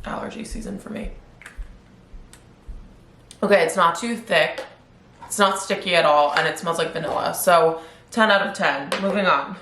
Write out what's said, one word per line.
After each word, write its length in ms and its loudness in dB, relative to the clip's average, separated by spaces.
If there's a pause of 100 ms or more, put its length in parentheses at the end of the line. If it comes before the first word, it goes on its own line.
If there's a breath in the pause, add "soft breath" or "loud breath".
allergy 380 -10
season 360 -10
for 100 -16
me. 220 -10 (2250)
Okay, 200 4
it's 120 0
not 240 2
too 160 -4
thick. 480 -2 (640)
It's 120 -10
not 220 2
sticky 360 -2
at 100 4
all, 280 4
and 140 0
it 100 -2
smells 200 -4
like 160 -2
vanilla. 400 -4
So 480 4 (300 loud breath)
ten 200 4
out 160 4
of 60 -6
ten. 360 -2 (120)
Moving 240 -2
on. 360 0